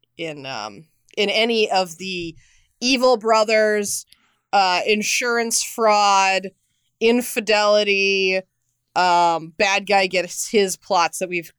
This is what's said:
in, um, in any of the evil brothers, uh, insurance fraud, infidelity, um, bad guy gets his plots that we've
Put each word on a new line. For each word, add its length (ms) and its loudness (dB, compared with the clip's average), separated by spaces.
in, 260 -10
um, 400 -12
in 140 0
any 400 0
of 260 -2
the 380 -10
evil 380 2
brothers, 880 0
uh, 320 2
insurance 800 -2
fraud, 880 2
infidelity, 1400 2
um, 640 2
bad 280 0
guy 220 2
gets 420 -4
his 260 0
plots 440 -2
that 100 -6
we've 300 -8